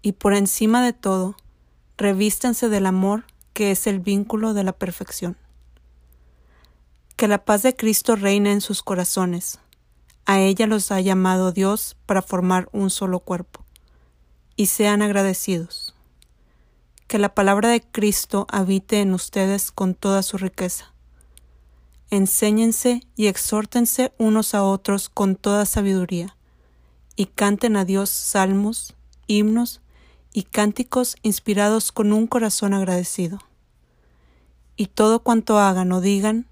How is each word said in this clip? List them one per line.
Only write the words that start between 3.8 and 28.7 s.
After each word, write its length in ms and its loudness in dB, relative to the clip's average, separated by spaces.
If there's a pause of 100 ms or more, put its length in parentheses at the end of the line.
el 120 -2
vínculo 540 -2
de 100 -2
la 100 -2
perfección. 640 -8 (1800)
Que 120 2
la 180 0
paz 180 2
de 120 2
Cristo 400 0
reine 360 2
en 100 2
sus 220 -6
corazones. 760 -4 (680)
A 140 4
ella 280 2
los 240 -2
ha 100 0
llamado 500 2
Dios 540 -2
para 160 0
formar 520 -2
un 180 -2
solo 300 -4
cuerpo. 440 -10 (920)
Y 120 0
sean 340 2
agradecidos. 920 -2 (1120)
Que 120 -2
la 140 0
palabra 360 2
de 100 4
Cristo 680 -2
habite 500 0
en 140 2
ustedes 580 -2
con 240 -2
toda 280 0
su 140 -6
riqueza. 560 -8 (1160)
Enséñense 1080 2
y 120 0
exhórtense 920 -2
unos 360 0
a 100 2
otros 440 -2
con 300 -2
toda 280 0
sabiduría, 680 -2 (800)
y 120 -2
canten 500 0
a 80 2
Dios 240 0
salmos, 840 -2 (320)